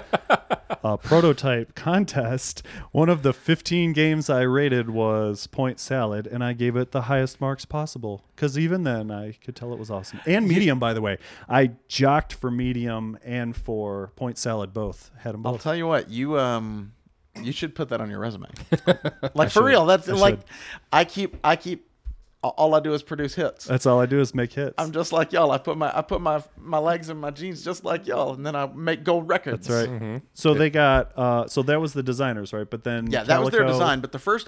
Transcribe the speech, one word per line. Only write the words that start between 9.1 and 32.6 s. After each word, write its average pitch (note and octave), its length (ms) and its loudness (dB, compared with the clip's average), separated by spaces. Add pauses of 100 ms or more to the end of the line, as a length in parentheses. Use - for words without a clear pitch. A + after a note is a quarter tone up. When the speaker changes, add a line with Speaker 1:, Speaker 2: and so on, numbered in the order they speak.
Speaker 2:
I G#2 220 -8
could - 240 -16
tell A#2+ 160 -10
it A2+ 60 -10
was A2 120 -12
awesome. G2 360 -10
And G3+ 200 2
Speaker 1:
You E3+ 100 4
Speaker 2:
Medium, D#3+ 220 4
by A#2 140 0
the A2 80 -2
way. G2+ 160 0 (320)
I B2+ 220 4 (180)
jocked C#3+ 460 2
for B2+ 160 -6
Medium A#2+ 760 -4
and A#2+ 320 -6
for G2+ 600 -6
Point B2 200 -6
Salad G#2 380 -4
both. G#2 360 -8 (100)
Had A2 140 -8
'em A2+ 120 -10
Speaker 1:
I'll B2+ 60 -2
Speaker 2:
both. A#2 100 -8
Speaker 1:
tell E3+ 140 -2
you E3 100 -4
what, D3+ 240 0
you, C#3 280 -2
um, A2 540 -2 (480)
you A#2+ 120 -6
should - 240 -8
put D3 140 -4
that A#2 100 -2
on G#2+ 100 -6
your G2+ 100 -10
resume. G#2+ 280 -8 (220)
Speaker 2:
<laughs> - 160 2 (480)
Speaker 1:
Like, D#3 120 4
Speaker 2:
I - 20 -4
Speaker 1:
for - 20 -4
Speaker 2:
should. A3 140 6
Speaker 1:
real, A3 220 6
that's, F3+ 220 4
Speaker 2:
I F#3 40 -2
Speaker 1:
like, G3 240 6
Speaker 2:
should. G2+ 80 -16 (480)
Speaker 1:
I D#3+ 120 6
keep, G3 380 -4
I D#3+ 140 4
keep, - 320 -10 (560)
a-, B2+ 40 -2
all D#3 280 4
I D#3 40 4
do D3+ 140 -2
is D3 80 -4
produce D3 320 -6
hits. - 300 -4
Speaker 2:
That's B2+ 220 -2
all B2 140 6
I B2 60 4
do C#3 140 2
is C3 160 0
make A#2+ 160 -2
hits. C#3 260 -6
Speaker 1:
I'm D#3+ 140 -4
just D#3+ 200 -4
like D#3+ 200 2
y'all. E3 180 4
I C3+ 80 2
put D#3 180 -4
my, D3+ 200 -2
I D#3 60 0
put F3+ 180 -4
my, D3+ 240 0 (120)
my D#3 220 -4
legs E3 300 0
in D#3 80 -10
my D3 160 -8
jeans E3 320 -10
just F3 200 -8
like F3+ 220 -4
y'all, C3+ 280 -2
and C#3 120 -10
then D3+ 80 -4
I C#3 120 -2
make D3+ 360 -4
gold E3+ 260 0
records. C3 380 -2
Speaker 2:
That's A#2 240 0
right. A#2 100 -8
Speaker 3:
Mm-hmm. A2+ 160 -6 (180)
Speaker 2:
So D3+ 180 2
Speaker 3:
It C#3+ 60 4
Speaker 2:
they D3+ 120 4
got, C#3 480 4
uh, A#2+ 300 2
so C#3 140 0
that D3 180 2
was D3+ 140 -4
the C3+ 100 -4
designers, B2 480 -4
right? G#2+ 180 -6